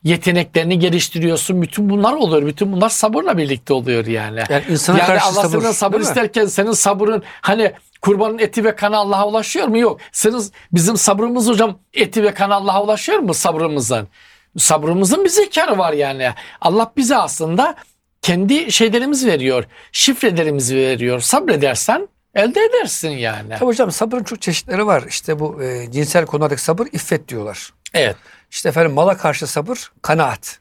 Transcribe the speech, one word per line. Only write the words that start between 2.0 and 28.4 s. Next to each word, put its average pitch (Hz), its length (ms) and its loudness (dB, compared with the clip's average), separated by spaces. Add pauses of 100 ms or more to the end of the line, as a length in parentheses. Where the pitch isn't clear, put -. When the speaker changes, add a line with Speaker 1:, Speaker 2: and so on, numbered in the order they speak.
Speaker 1:
oluyor. 160 340 2
Bütün 196 260 -2
bunlar 190 160 2
sabırla 226 500 0
birlikte 139 340 -2
oluyor 120 340 0
yani. 110 420 -4
Speaker 2:
Yani 143 220 0
insana 175 280 2
Speaker 1:
Yani 175 80 4
Speaker 2:
karşı 185 200 4
Speaker 1:
Allah 196 160 2
Speaker 2:
sabır, 175 100 2
Speaker 1:
senden 220 200 0
sabır 196 200 0
Speaker 2:
değil 220 120 0
mi? 269 40 -2
Speaker 1:
isterken 214 380 0
senin 202 260 0
sabrın 208 500 0 (180)
hani 214 320 0 (280)
kurbanın 214 380 0
eti 214 260 0
ve 214 120 0
kanı 208 200 0
Allah'a 202 320 0
ulaşıyor 226 380 -2
mu? 226 120 2
Yok. 220 220 2 (120)
Senin, 226 320 0 (280)
bizim 180 240 2
sabrımız 220 520 2
hocam 214 300 0 (160)
eti 214 280 0
ve 202 120 2
kanı 202 200 0
Allah'a 196 280 0
ulaşıyor 214 360 0
mu 202 160 0
sabrımızın? 143 760 -2 (500)
Sabrımızın 180 640 2
bir 370 40 4
zekanı 339 500 2
var 170 140 0
yani. 135 380 -2 (300)
Allah 214 360 2
bize 269 200 2
aslında 180 580 0 (480)
kendi 202 500 0
şeylerimizi 247 540 2
veriyor, 131 380 0 (280)
şifrelerimizi 156 840 0
veriyor. 123 440 0
Sabredersen 214 880 0 (260)
elde 233 260 2
edersin 440 500 0
yani. 110 480 -6
Speaker 2:
Tabii 247 100 0
hocam 233 220 2
sabrın 233 340 -4
çok - 180 -10
çeşitleri 185 440 -2
var. 160 220 2
İşte - 320 -4
bu, 151 220 -6
e, 123 300 -8
cinsel 151 340 0
konulardaki 147 360 -2
sabır 180 300 -2
iffet - 360 -4
diyorlar. 107 440 -12 (220)
Speaker 1:
Evet. 127 220 2 (340)